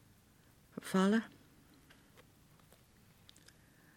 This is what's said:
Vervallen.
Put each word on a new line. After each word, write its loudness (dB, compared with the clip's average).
Vervallen. 0